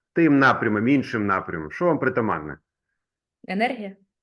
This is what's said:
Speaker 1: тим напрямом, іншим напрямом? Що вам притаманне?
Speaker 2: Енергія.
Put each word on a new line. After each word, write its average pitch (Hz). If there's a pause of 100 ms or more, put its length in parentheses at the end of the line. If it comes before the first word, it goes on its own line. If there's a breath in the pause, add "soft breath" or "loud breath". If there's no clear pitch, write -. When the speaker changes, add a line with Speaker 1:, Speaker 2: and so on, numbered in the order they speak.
(140)
Speaker 1:
тим 151
напрямом, 113
іншим 120
напрямом? 87
Що -
вам 160
притаманне? 101 (880)
Speaker 2:
Енергія. 208 (280)